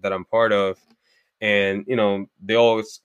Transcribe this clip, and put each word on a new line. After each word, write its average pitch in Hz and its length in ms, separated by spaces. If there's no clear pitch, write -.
that 98 100
I'm 92 120
part 113 280
of. 98 260
And, 101 460
you 127 100
know, 101 300
they 98 140
all 113 240
s-, - 240